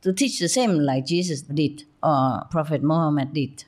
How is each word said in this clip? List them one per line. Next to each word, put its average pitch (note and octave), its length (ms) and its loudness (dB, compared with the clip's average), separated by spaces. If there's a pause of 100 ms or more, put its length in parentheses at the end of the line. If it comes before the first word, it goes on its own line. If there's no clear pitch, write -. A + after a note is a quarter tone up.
to F#3+ 100 0
teach A#3+ 260 -2
the F3 100 0
same G#3+ 300 2
like C3+ 280 0
Jesus E3+ 360 -2
did, C#3+ 420 -2 (180)
or C3 480 2
Prophet D3+ 320 -2
Muhammad D3+ 500 0
did D3 360 -4